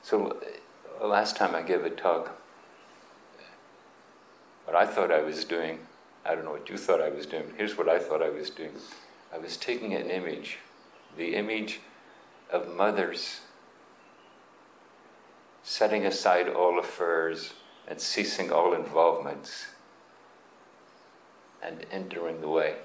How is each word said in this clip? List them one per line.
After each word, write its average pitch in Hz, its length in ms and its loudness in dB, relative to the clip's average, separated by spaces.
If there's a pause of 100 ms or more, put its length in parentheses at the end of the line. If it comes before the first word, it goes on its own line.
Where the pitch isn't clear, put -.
So, - 340 0 (600)
uh, 107 40 -4
last 107 300 2
time 90 180 2
I 82 80 0
gave 87 220 2
a 82 60 0
talk, 82 500 0 (2250)
what 80 100 -6
I 90 120 8
thought 90 260 2
I 80 80 6
was 78 240 -2
doing, 80 360 -4 (440)
I 82 100 0
don't 80 120 -4
know 76 60 -6
what - 180 -10
you 98 80 -8
thought 87 240 4
I 78 80 2
was 73 160 -8
doing, 80 240 -6
but - 80 -14
here's 107 200 -2
what 82 120 2
I 87 100 6
thought 80 240 0
I 78 60 2
was 76 200 -6
doing. 78 220 -12 (600)
I 82 40 -10
was 82 200 -10
taking 113 360 -4
an 85 160 -2
image, 90 500 -6 (580)
the 85 180 -4
image 107 460 -4 (680)
of 85 240 -2
mothers 90 680 0 (2250)
setting 107 440 2
aside 90 420 4
all 87 320 6
affairs 82 720 0 (340)
and 78 140 -10
ceasing - 500 -2
all 87 240 6
involvements 78 920 0 (2000)
and 165 300 -10
entering 85 480 -6
the 78 80 -6
way. 78 380 2